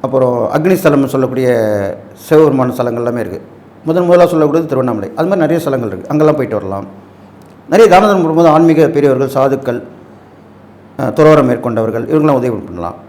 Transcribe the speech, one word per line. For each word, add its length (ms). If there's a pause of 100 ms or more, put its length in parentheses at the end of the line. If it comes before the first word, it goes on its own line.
அப்புறம் 320 (200)
அக்னி 260
ஸ்தலம்னு 320
சொல்லக்கூடிய 340 (760)
சிவபெருமான 500
ஸ்தலங்கள் 260
எல்லாமே 220
இருக்கு. 160 (480)
முதன் 200
முதலா 240
சொல்லக்கூடியது 380
திருவண்ணாமலை. 460
அது 120
மாதிரி 160
நிறைய 200
ஸ்தலங்கள் 280
இருக்கு, 200
அங்கெல்லாம் 260
போயிட்டு 200
வரலாம். 280 (840)
நிறைய 220
தான 140
தர்மம் 160
பண்ணும்போது 320
ஆன்மீக 260 (140)
பெரியவர்கள், 420
சாதுக்கள், 420 (1200)
ஆ, 60 (120)
துறவரம் 320
மேற்கொண்டவர்கள், 600
இவங்கெல்லாம் 300
உதவி 260
பண்ணலாம். 300 (120)